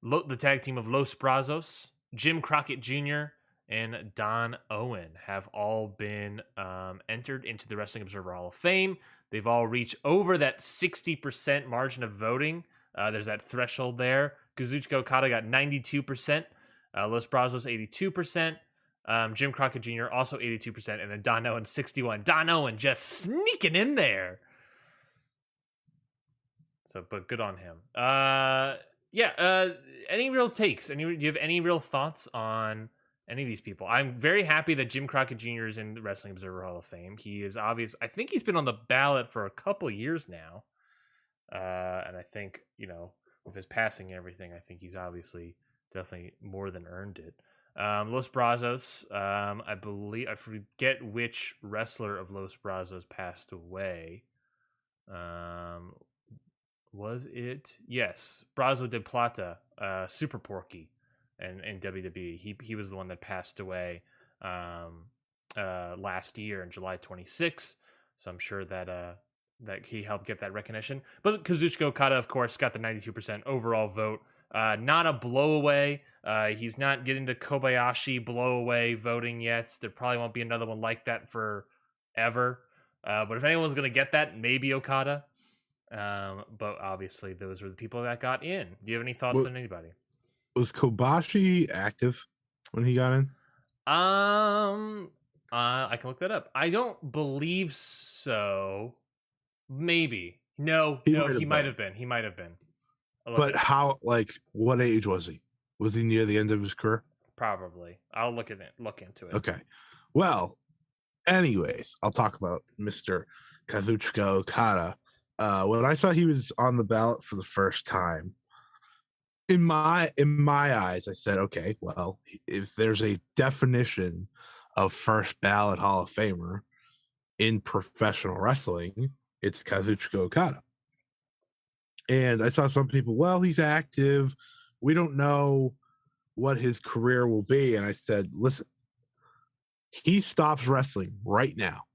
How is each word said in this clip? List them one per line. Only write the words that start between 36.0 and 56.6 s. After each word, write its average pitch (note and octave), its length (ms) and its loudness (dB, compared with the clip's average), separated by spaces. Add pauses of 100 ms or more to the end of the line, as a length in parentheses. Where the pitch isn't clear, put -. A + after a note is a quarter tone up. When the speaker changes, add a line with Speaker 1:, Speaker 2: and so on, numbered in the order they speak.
Speaker 1:
Wrestling G2+ 300 -8
Observer F#2 320 -10
Hall F2+ 120 -10
of E2+ 80 -14
Fame. F#2 320 -16
He G2+ 260 -10
is G2+ 140 -8
obvious. A2+ 460 -2
I A#2 40 -4
think A3+ 240 -6
he's D#4+ 120 -2
been F#3+ 140 0
on D#3 80 2
the A#2 140 -2 (100)
ballot C3 420 2
for G#2+ 160 -6
a G2 40 -8
couple G3 400 -4
years C3 380 -6
now. E2+ 360 -18 (880)
Uh, F#2 540 -6
and F2+ 100 -12
I F2+ 60 -14
think, G2 380 -12 (160)
you G2+ 100 -14
know, F2 260 -14 (320)
with F#2+ 100 -18
his F#2+ 120 -14
passing G#2+ 420 -4
and F#2 80 -14
everything, F2+ 360 -16
I E2+ 60 -18
think F2 220 -20
he's F2+ 140 -18
obviously F2 600 -14 (360)
definitely F2+ 400 -12 (100)
more G2 280 -10
than F2 160 -16
earned F#2 320 -14
it. D#2+ 160 -20 (460)
Um, G#2 320 -2
Los B2+ 140 -4
Brazos, A#2+ 840 -2
um, G2+ 520 -2
I G#2 160 -6
believe, G#2 460 -8
I G#2+ 80 -8
forget A2 680 -4
which A#2 580 -6
wrestler G#2+ 560 -6
of F#2 140 -14
Los G2 240 -12
Brazos F#2 500 -10
passed - 460 -12
away. F2+ 720 -10 (840)
Um, F2 840 -12 (960)